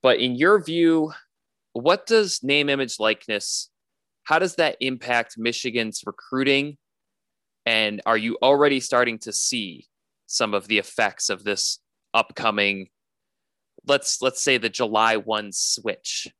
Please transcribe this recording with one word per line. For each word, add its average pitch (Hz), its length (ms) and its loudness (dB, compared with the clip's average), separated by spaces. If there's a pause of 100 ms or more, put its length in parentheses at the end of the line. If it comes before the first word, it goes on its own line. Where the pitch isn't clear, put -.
But 127 160 4
in 123 160 0
your 175 280 4
view, 160 500 2 (600)
what 165 320 2
does 214 380 2
name, 143 260 2
image, 135 300 -2
likeness, - 680 -2 (540)
how 160 160 2
does 180 160 -2
that 156 260 0
impact 123 560 -2
Michigan's 113 680 -4
recruiting? 139 720 -2 (880)
And 110 400 0
are 113 120 2
you 110 240 -2
already 139 380 4
starting 120 400 0
to 107 140 -12
see 98 540 -6 (400)
some 107 260 -2
of 98 140 -2
the 107 100 0
effects - 520 -2
of 98 140 -6
this - 360 -4 (340)
upcoming, 101 760 -2 (1000)
let's, 139 340 0
let's 127 220 -2
say 131 140 2
the 110 120 -2
July 110 480 2
one 107 340 -4
switch? - 760 -6 (120)